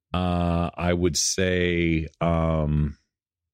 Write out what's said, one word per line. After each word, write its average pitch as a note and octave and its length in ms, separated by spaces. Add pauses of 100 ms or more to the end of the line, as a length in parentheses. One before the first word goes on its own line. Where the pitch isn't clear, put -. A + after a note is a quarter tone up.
(140)
Uh, F2 600
I F2 180
would F2 240
say, F2 920 (120)
um, D#2+ 760 (580)